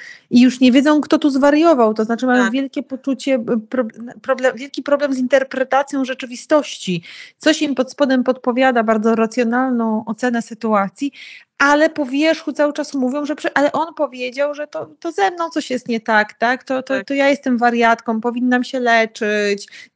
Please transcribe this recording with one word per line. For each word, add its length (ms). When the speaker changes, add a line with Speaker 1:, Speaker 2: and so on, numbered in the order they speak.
Speaker 1:
i 100
już 200
nie 120
wiedzą, 280
kto 180
tu 120
zwariował. 640
To 100
znaczy 220
mają 180
Speaker 2:
Tak. 80
Speaker 1:
wielkie 300
poczucie, 520
y, 240
pro-, 160
problem, 340
wielki 260
problem 320
z 40
interpretacją 840
rzeczywistości. 1000
Coś 240
im 120
pod 180
spodem 320
podpowiada 580
bardzo 320
racjonalną 920
ocenę 360
sytuacji, 720
ale 320
po 160
wierzchu 460
cały 200
czas 220
mówią, 320
że 100
prze-, 180
ale 180
on 220
powiedział, 600
że 120
to, 200
to 120
ze 180
mną 200
coś 200
jest 180
nie 120
tak, 340
tak? 300
To, 180
to, 120
Speaker 2:
Tak. 120
Speaker 1:
to 80
ja 140
jestem 300
wariatką, 640
powinnam 440
się 160
leczyć, 840